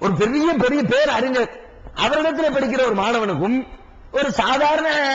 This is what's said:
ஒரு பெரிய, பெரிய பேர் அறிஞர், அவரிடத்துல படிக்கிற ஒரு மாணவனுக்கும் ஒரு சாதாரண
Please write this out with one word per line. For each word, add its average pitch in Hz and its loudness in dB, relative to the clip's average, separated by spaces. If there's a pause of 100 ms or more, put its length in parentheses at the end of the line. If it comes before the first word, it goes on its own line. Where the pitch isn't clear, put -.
ஒரு 196 0
பெரிய, 285 2
பெரிய 262 2
பேர் 262 2
அறிஞர், 247 0 (460)
அவரிடத்துல 302 0
படிக்கிற 269 0
ஒரு 233 0
மாணவனுக்கும் 208 0 (460)
ஒரு 277 0
சாதாரண 294 2 (260)